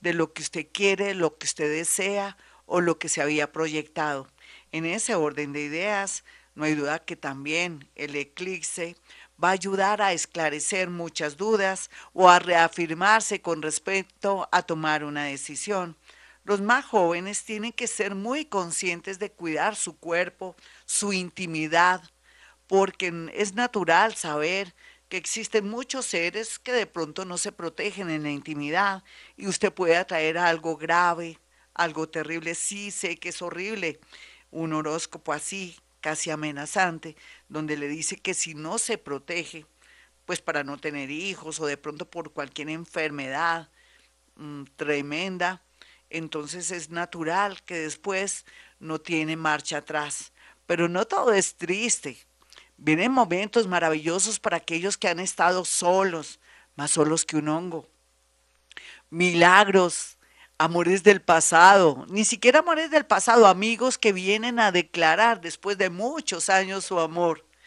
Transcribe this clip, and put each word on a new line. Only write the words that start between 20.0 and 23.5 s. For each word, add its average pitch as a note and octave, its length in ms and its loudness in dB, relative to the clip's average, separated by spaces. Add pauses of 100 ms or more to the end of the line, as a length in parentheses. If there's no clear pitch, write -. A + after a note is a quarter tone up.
su G3+ 280 -2
intimidad, E3+ 880 0 (640)
porque F#3+ 400 2
n-, E3+ 260 -8
es G3+ 200 -4